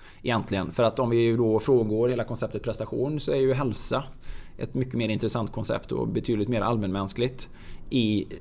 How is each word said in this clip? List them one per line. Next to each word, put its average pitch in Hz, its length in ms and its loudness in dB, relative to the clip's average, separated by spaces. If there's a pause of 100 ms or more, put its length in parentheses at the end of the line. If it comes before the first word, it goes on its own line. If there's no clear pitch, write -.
(220)
egentligen. 98 500 0
För 120 120 2
att 110 160 4
om 123 100 4
vi 117 260 4
då 110 240 4
frågar 117 500 4
hela 120 140 0
konceptet - 400 -6
prestation, 123 560 -2
så - 120 -2
är 139 80 2
ju 131 140 4
hälsa 131 500 -2 (540)
ett - 160 -6
mycket 131 200 -2
mer 117 160 0
intressant 110 420 -2
koncept - 400 -4
och 123 160 -2
betydligt 110 400 0
mer 117 140 0
allmänmänskligt 104 880 -2 (400)
i 107 380 2 (140)